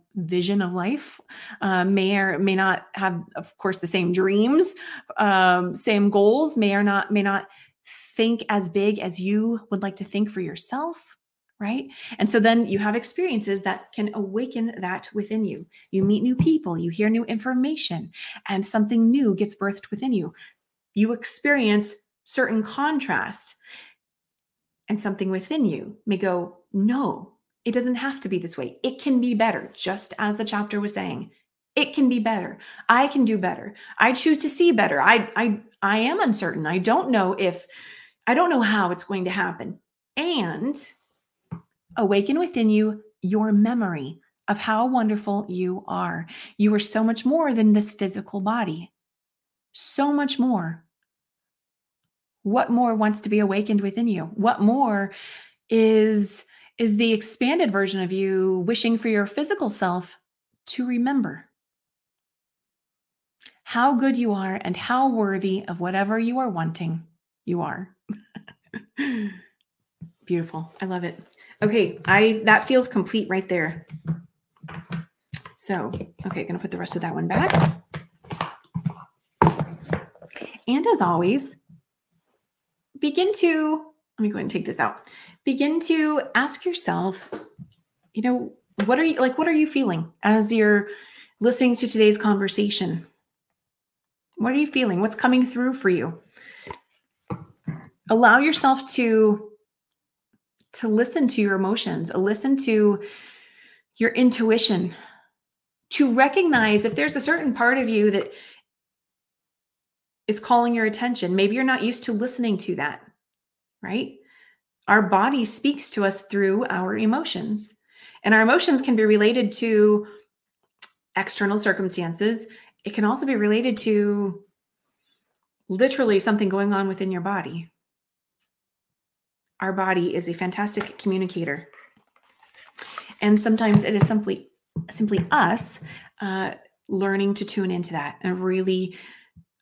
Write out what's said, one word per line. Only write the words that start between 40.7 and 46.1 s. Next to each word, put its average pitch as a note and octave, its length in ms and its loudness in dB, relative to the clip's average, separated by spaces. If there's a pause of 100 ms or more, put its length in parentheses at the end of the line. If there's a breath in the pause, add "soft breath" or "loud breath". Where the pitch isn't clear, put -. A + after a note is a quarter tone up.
awaken G3+ 420 2
within A#3+ 300 0
you G#3+ 340 2 (180)
your G#3+ 300 0
memory G3+ 680 0 (280 soft breath)
of G#3 100 -2
how A3 300 0
wonderful G#3 600 0
you F3+ 400 -4
are. E3+ 400 -6 (300 loud breath)